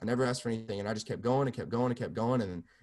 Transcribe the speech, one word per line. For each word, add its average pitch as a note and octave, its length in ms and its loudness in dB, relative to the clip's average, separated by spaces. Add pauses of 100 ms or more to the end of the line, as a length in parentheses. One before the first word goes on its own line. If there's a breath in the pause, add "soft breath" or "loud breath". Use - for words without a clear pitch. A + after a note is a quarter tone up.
I - 40 -10
never B2 200 2
asked B2+ 180 0
for A#2+ 60 -4
anything. A2+ 320 -4
And G2+ 80 -2
I A2 60 0
just G#2+ 120 -6
kept G#2 160 -4
going C3 240 4
and A#2+ 100 -4
kept D#2 120 -6
going A#2+ 240 2
and A#2 40 -2
kept F2 180 -4
going. A#2 260 2
And, F2+ 240 -4 (180 soft breath)